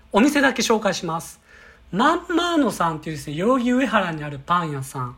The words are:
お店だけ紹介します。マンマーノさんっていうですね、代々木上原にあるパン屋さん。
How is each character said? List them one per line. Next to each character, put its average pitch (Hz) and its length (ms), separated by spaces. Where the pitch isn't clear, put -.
お 202 80
店 285 200
だ 269 140
け 226 80
紹 220 160
介 202 160
し - 100
ま 165 160
す。 - 200
マ 277 240
ン 339 180
マ 349 200
ー - 20
ノ 247 160
さ 165 180
ん 156 60
っ 151 40
て 165 100
い - 20
う 156 40
で 139 60
す 151 80
ね、 147 60
代 175 100
々 254 160
木 247 80
上 254 160
原 190 260
に 147 120
あ 147 60
る 139 140
パ 175 180
ン 156 100
屋 139 100
さ 135 180
ん。 123 180